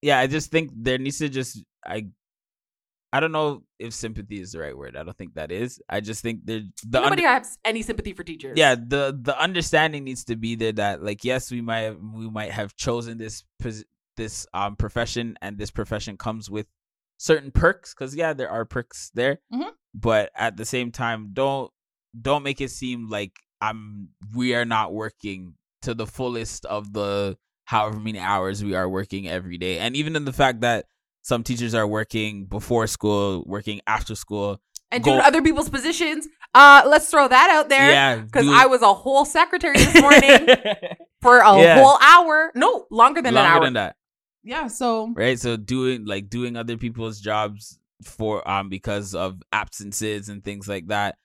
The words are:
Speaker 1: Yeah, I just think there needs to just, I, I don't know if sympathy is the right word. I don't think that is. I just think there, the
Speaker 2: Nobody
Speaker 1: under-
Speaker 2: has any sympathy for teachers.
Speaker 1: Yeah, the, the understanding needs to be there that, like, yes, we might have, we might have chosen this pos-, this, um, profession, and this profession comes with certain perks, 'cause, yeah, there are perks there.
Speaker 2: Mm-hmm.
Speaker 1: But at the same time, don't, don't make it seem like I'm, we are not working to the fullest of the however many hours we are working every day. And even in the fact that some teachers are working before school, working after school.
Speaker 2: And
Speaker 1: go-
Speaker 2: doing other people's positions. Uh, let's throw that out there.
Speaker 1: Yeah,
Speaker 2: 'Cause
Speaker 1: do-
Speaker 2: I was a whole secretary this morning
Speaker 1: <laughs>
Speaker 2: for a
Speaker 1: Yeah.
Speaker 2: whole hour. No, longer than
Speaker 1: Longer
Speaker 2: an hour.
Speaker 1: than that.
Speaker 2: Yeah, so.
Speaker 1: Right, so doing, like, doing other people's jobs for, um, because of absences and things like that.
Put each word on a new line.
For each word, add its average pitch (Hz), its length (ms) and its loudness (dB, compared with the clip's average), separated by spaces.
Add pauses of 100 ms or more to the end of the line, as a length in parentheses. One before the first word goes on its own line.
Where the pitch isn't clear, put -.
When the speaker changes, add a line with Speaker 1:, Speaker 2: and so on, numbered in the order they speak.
Speaker 1:
Yeah, 143 180 2
I 131 80 0
just 147 240 -6
think 160 240 -2
there 127 220 -4
needs 135 220 -8
to 151 100 -6
just, 127 340 -10 (220)
I, 104 220 -12 (1040)
I 135 60 0
don't 160 120 -4
know 151 320 -4 (160)
if 113 140 -14
sympathy 107 460 -12
is 92 120 -16
the 82 80 -14
right 69 180 -12
word. 65 200 -18
I 76 60 -14
don't 85 140 -18
think 87 180 -20
that 78 160 -12
is. 117 380 -10
I 104 120 -6
just 104 200 -12
think 117 240 -10
there, 110 160 -10 (240)
the 117 160 -2
Speaker 2:
Nobody 370 240 -2
Speaker 1:
under- 262 140 2
Speaker 2:
has - 260 -16
any 226 160 -4
sympathy 214 320 -10
for 180 100 -16
teachers. 156 340 -16
Speaker 1:
Yeah, 143 180 4
the, 139 440 -6
the 127 200 -6
understanding 156 640 -2
needs 131 220 -14
to 117 100 -8
be 113 200 -8
there 113 180 -4
that, 101 300 -6
like, 104 200 -10
yes, 127 280 -6
we 120 100 -10
might 113 200 -6
have, 110 180 -8
we 110 300 -14
might 107 220 -12
have 101 240 -10
chosen 117 420 -8
this 110 260 -16 (180)
pos-, 110 240 -14 (320)
this, 113 360 -12
um, 101 220 -8
profession, 117 680 -8
and 101 160 -14
this 104 140 -12
profession 104 460 -10
comes 110 320 -12
with 104 180 -10 (500)
certain 139 340 -2
perks, - 420 -2
'cause, 135 220 -12
yeah, 160 180 -4
there 131 180 -8
are 113 140 -6
perks - 500 -12
there. 131 240 -2 (140)
Speaker 2:
Mm-hmm. 311 160 -8 (260)
Speaker 1:
But 107 400 -2
at 107 220 -6
the 110 80 -10
same 123 260 -8
time, 113 420 -8
don't, 135 380 -4 (480)
don't 139 240 -2
make 139 180 -8
it 131 100 -8
seem 123 380 -10
like 104 240 -8 (280)
I'm, 104 480 -10 (260)
we 123 180 -2
are 120 120 -2
not 110 280 -2
working 101 640 -12 (280)
to 123 100 -8
the 113 120 -8
fullest 117 600 -10
of 104 280 -10
the 101 440 -6 (280)
however 107 340 -4
many 107 200 -10
hours 98 440 -4
we 98 120 -6
are 92 140 -4
working 95 380 -8
every 90 300 -10
day. 90 220 -6
And 120 160 -6
even 151 200 -6
in 147 100 -6
the 131 80 -10
fact 127 280 -2
that 117 240 -2 (360)
some 117 220 -4
teachers 117 320 -6
are 110 120 0
working 107 580 -6
before 107 420 -4
school, 101 580 -4
working 104 420 -10
after 110 280 -6
school. 101 460 -8 (300)
Speaker 2:
And 240 120 -6
Speaker 1:
go- - 100 4
Speaker 2:
doing 262 120 4
other 294 160 6
people's 320 280 0
positions. 311 580 -4 (260)
Uh, 277 340 12
let's 302 220 4
throw 285 180 4
that 262 240 6
out 302 180 4
there. 277 220 4
Speaker 1:
Yeah, 135 400 2
Speaker 2:
'Cause 254 140 2
Speaker 1:
do- 143 80 4
Speaker 2:
I 254 140 8
was 254 140 2
a 262 120 6
whole 269 320 0
secretary 330 500 0
this - 260 6
morning 285 460 8
Speaker 1:
<laughs> - 760 0
Speaker 2:
for 247 180 8
a 208 180 10
Speaker 1:
Yeah. 165 260 10
Speaker 2:
whole 269 180 10
hour. 320 540 6
No, 392 340 0
longer 262 320 4
than 247 120 0
Speaker 1:
Longer 135 160 4
Speaker 2:
an 165 80 6
hour. 160 80 4
Speaker 1:
than 131 80 -2
that. 101 220 -4 (480)
Speaker 2:
Yeah, 294 240 -8
so. 226 460 -4
Speaker 1:
Right, 123 240 -2
so 120 200 -4
doing, 123 480 -4
like, 101 240 -8
doing 120 260 -8
other 117 220 -10
people's 113 420 -10
jobs 107 580 -6 (260)
for, 107 460 -6
um, 98 200 -4
because 101 440 -8
of 92 280 -8 (100)
absences 104 800 -8
and 101 120 -16
things 101 280 -12
like 92 180 -8
that. 104 380 -4